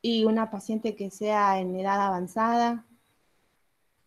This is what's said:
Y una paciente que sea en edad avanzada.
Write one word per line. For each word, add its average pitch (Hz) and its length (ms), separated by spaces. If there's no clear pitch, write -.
Y 226 220
una 220 260
paciente 214 440
que 196 160
sea 208 480
en 180 160
edad 196 260
avanzada. 220 840